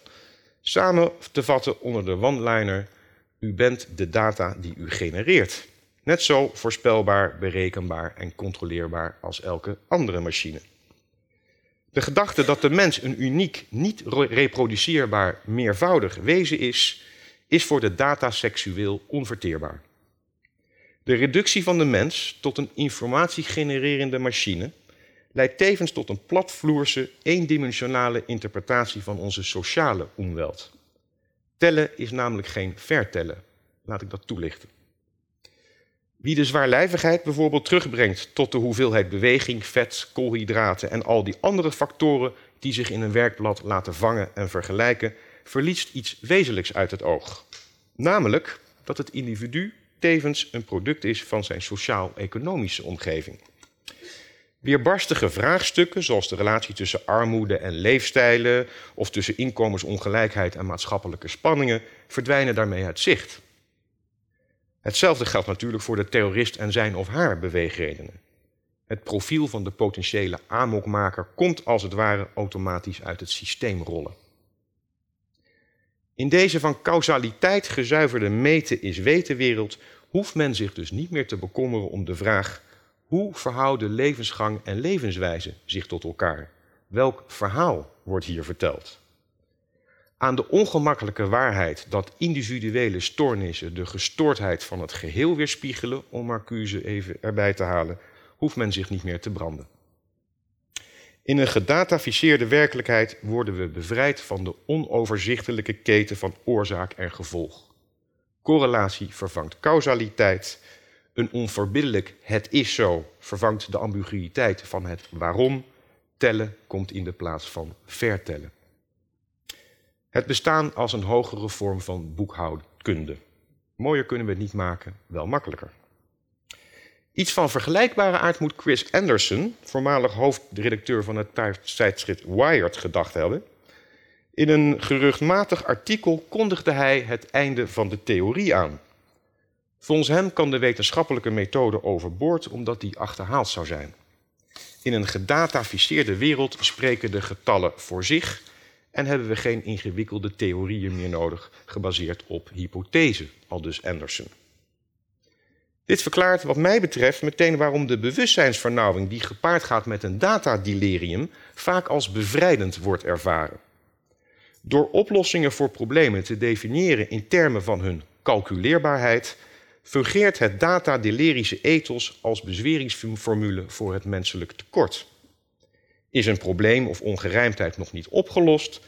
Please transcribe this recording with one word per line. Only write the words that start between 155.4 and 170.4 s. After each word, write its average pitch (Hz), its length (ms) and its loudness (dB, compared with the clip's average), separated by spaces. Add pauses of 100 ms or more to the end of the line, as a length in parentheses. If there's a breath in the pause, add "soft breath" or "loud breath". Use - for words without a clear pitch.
Dit - 160 2
verklaart 180 420 2
wat 143 120 0
mij 185 260 4
betreft 160 400 0
meteen 160 360 2
waarom 147 280 2
de 120 140 0
bewustzijnsvernauwing 120 1080 2
die 117 100 -8
gepaard 165 440 0
gaat 110 220 0
met 104 180 -6
een 95 160 -4
datadelirium 101 1120 0 (220 loud breath)
vaak 180 340 -2
als 135 240 0
bevrijdend 107 640 2
wordt 90 260 -2
ervaren. 82 560 -2 (1040 soft breath)
Door 143 280 2
oplossingen 175 640 4
voor 139 180 0
problemen 120 540 2
te 113 140 -6
definiëren 117 720 0
in 107 180 -6
termen 147 360 4
van 92 180 0
hun 90 200 -4 (200)
calculeerbaarheid, 123 1160 0 (460 soft breath)
fungeert 196 560 2
het 98 200 2